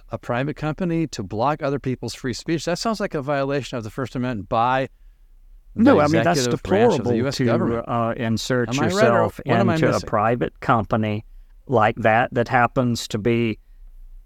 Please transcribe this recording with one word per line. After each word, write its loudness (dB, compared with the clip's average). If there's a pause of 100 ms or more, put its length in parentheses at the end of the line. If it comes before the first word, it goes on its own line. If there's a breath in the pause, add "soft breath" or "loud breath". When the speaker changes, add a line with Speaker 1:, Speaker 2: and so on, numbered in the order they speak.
(120)
Speaker 1:
a -8
private -4
company -4
to -10
block -2
other -2
people's -6
free -8
speech, -6
that -4
sounds -4
like -4
a -4
violation -4
of -8
the -12
First -8
Amendment -6
by 0 (880)
the 2
Speaker 2:
No, 8
I 4
mean, 2
that's 2
Speaker 1:
executive 0
branch 4
of -2
the 2
Speaker 2:
deplorable 2
Speaker 1:
U 0
S -4
Speaker 2:
to, 0
Speaker 1:
government. 0
Speaker 2:
uh, -2
insert -2
Speaker 1:
Am -2
I 0
right, 0
or -2
Speaker 2:
yourself 4
Speaker 1:
what 2
am 4
I 2
Speaker 2:
into 2
a 2
Speaker 1:
missing? -2
Speaker 2:
private 0
company 0 (420)
like 4
that, 2
that 0
happens 0
to -4
be 0 (680)